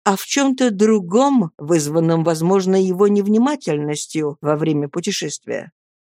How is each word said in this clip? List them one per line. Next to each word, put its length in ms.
а 120
в 100
чем-то 440
другом, 840
вызванном, 680
возможно, 540
его 320
невнимательностью 1300
во 140
время 320
путешествия. 840